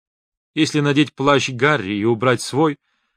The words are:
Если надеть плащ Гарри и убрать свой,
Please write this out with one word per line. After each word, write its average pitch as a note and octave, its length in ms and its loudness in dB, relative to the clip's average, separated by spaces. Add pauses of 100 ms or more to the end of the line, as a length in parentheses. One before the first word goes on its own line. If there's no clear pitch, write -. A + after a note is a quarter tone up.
(540)
Если D3+ 260 0
надеть C#3+ 340 0
плащ C3+ 360 0
Гарри B2 460 0
и G#2 100 -2
убрать A#2+ 360 0
свой, D3 380 -2 (380)